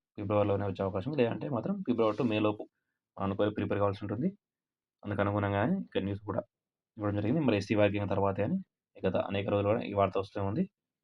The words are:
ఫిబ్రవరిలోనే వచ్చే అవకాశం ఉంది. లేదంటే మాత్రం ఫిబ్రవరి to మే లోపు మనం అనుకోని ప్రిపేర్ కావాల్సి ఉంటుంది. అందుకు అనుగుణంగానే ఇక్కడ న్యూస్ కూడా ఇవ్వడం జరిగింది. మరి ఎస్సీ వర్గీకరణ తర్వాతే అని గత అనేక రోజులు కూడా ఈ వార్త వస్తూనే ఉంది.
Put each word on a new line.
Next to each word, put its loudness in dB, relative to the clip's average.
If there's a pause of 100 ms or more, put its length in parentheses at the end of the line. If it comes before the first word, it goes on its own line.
(180)
ఫిబ్రవరిలోనే 2
వచ్చే -4
అవకాశం -2
ఉంది. -4
లేదంటే 0
మాత్రం -2
ఫిబ్రవరి 0
to 0
మే 2
లోపు 2 (540)
మనం -4
అనుకోని 0
ప్రిపేర్ -2
కావాల్సి 0
ఉంటుంది. -2 (720)
అందుకు -2
అనుగుణంగానే 2
ఇక్కడ -4
న్యూస్ -4
కూడా -4 (560)
ఇవ్వడం -2
జరిగింది. 0
మరి 4
ఎస్సీ 0
వర్గీకరణ 2
తర్వాతే 0
అని 0 (400)
గత 0
అనేక -2
రోజులు 2
కూడా 2
ఈ -8
వార్త 2
వస్తూనే -4
ఉంది. 0 (400)